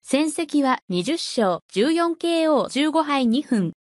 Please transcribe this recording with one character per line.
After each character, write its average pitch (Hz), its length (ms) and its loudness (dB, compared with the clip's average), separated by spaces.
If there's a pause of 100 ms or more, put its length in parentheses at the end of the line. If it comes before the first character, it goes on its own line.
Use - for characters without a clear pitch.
戦 294 240 0
績 294 380 -2
は 262 240 0
二 180 160 -2
十 262 80 -2
勝 202 480 -2 (120)
十 247 200 0
四 339 240 0
ケ 330 320 0
ー 302 40 4
オ 240 140 2
ー - 20 -12
十 294 220 0
五 311 140 0
敗 277 220 0
二 240 160 2
分。 202 380 0